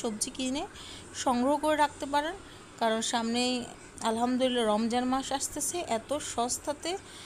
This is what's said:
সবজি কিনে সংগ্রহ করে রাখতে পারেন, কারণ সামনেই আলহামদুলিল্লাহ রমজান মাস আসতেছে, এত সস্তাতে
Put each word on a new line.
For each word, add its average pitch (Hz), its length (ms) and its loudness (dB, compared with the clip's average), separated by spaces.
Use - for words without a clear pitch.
সবজি 220 360 -2
কিনে 269 280 -2
সংগ্রহ 254 300 4
করে 302 200 4
রাখতে 285 300 -2
পারেন, 302 200 2
কারণ 226 200 4
সামনেই 240 400 2
আলহামদুলিল্লাহ 247 640 4
রমজান 233 400 2
মাস 269 160 0
আসতেছে, - 380 -2
এত 226 140 -6
সস্তাতে 285 560 -2